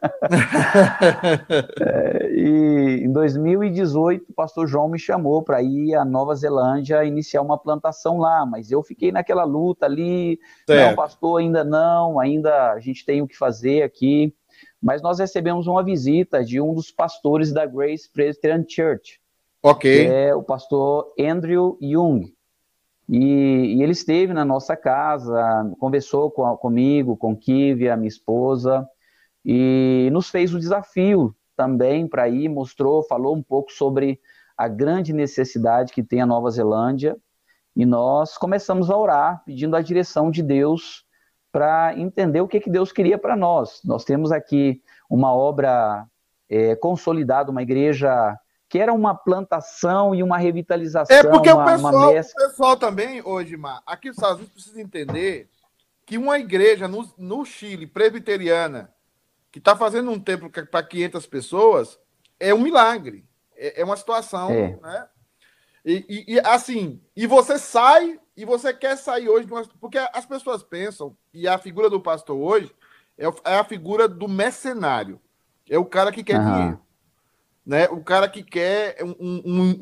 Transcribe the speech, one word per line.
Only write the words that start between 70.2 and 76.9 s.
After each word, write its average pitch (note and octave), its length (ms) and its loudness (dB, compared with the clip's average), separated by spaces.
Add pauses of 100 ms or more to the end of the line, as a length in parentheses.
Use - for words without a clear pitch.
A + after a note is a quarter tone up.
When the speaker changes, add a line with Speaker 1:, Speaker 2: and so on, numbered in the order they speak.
Speaker 2:
pessoas C4 380 -10
pensam, E3+ 520 -12 (160)
e D#3+ 160 -6
a F#3 120 0
figura F#3+ 300 -2
do F#3+ 120 -4
pastor D#3 340 -6
hoje E3+ 380 -2 (420)
é D#3+ 140 -6
o, D#3+ 60 -4 (100)
é F3+ 120 0
a G#3 60 2
figura G#3 440 -2
do F3+ 200 -10
mercenário. F#3+ 960 -4 (480)
É D3+ 80 0
o F3+ 80 0
cara F#3+ 260 0
que G#3 120 -10
quer F#3+ 140 -2
Speaker 1:
Aham. G#2+ 160 0
Speaker 2:
dinheiro, F2+ 260 -2 (880)